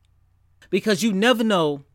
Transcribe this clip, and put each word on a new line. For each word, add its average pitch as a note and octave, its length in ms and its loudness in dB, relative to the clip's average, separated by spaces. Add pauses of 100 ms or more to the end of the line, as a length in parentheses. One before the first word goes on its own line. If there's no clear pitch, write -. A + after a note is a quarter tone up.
(680)
Because F#3+ 340 -2
you A3 100 0
never A3+ 300 2
know D#3+ 400 0 (120)